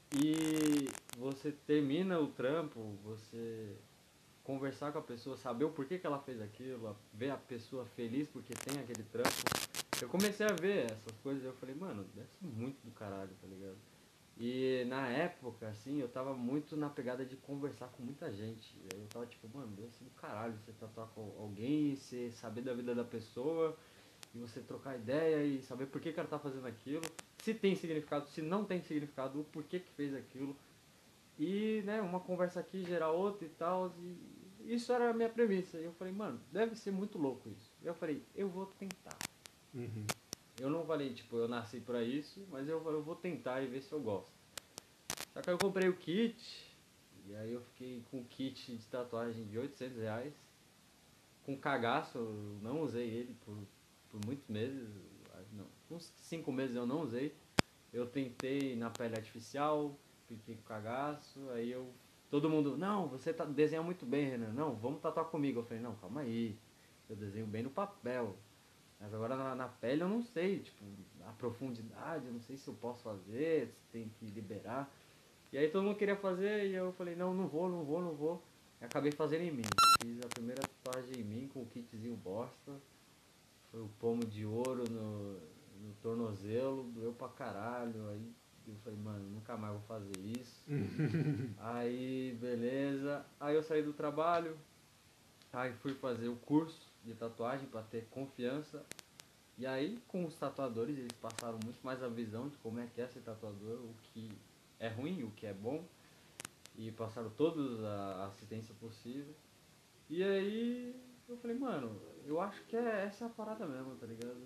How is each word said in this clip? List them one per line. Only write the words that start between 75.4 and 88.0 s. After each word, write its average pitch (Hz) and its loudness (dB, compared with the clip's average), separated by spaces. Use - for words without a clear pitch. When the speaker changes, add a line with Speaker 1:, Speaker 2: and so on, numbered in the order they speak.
Speaker 1:
E 135 -2
aí 151 8
todo 190 4
mundo 202 4
queria 202 6
fazer, 196 2
e 190 2
eu 185 2
falei, 175 -4
"Não, 180 2
não 185 4
vou, 156 4
não 175 0
vou, 151 2
não 175 0
vou." 156 0
E 117 -10
acabei 143 2
fazendo 156 2
em 175 0
mim, 123 0
fiz 120 6
a 120 -4
primeira 123 -2
tatuagem 127 -2
em - -2
mim 113 -4
com 131 -4
o - -8
kitzinho 117 -6
bosta, 107 -6
foi 113 -8
o 107 -6
pomo 117 4
de 107 -4
ouro 123 2
no, 107 -4
no 98 -14
tornozelo, 117 0
doeu 117 -2
pra 127 -8
caralho, 113 -4